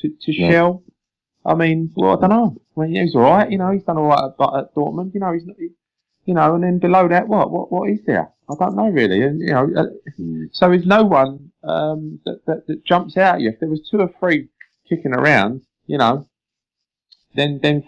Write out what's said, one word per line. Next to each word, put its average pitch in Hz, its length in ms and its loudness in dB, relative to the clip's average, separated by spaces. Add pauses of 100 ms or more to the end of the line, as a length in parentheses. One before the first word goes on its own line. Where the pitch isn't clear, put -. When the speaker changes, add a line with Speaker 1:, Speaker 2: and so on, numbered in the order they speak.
Speaker 1:
T-, 151 80 -4 (300)
Speaker 2:
No. 175 100 2
Speaker 1:
Tuchel, 170 340 2 (600)
I 160 100 0
mean, 160 420 0
well, 190 200 2
I - 40 -10
don't 185 100 2
know. 226 260 2 (200)
I 160 60 -4
mean, 160 120 -4
he 190 80 0
was 170 140 0
all 117 60 6
right. 180 280 4
You 196 80 -2
know, 185 140 -2
he's 196 100 -2
done 165 160 -4
all 151 100 0
right 143 140 4 (160)
at, 139 220 0
at - 140 -12
Dortmund. 156 400 -4
You 202 60 -4
know, 185 120 -2
he's 170 140 -6
not, 196 120 -18
he, 170 100 -10 (580)
you 185 80 0
know, 160 200 4
and 170 80 0
then 180 160 0
below 180 300 2
that, 180 180 2
what, 214 240 0
what, 170 220 -6
what 180 180 -2
is 208 160 -4
there? 92 240 -2 (200)
I 147 80 -6
don't 185 180 -2
know 220 120 0
really. 113 340 2
And 147 180 -2
you 175 120 -6
know, 135 240 2
uh, 165 80 0 (320)
Speaker 2:
Hmm. 160 360 -8
Speaker 1:
so 185 160 2
there's 180 160 2
no 208 200 4
one, 143 460 0 (140)
um, 156 600 -4
that, - 200 -10
that, 160 200 -6
that - 180 -8
jumps 180 320 -2
out 185 200 2
at - 40 -6
you. 117 80 0
If 107 120 -6
there 160 80 -4
was 156 220 -6
two 214 100 0
or 180 180 -2
three 156 300 -2 (400)
kicking 151 260 -2
around, 127 480 2 (240)
you 147 120 -4
know, 131 300 0 (1040)
then, 143 280 -2
then 147 260 0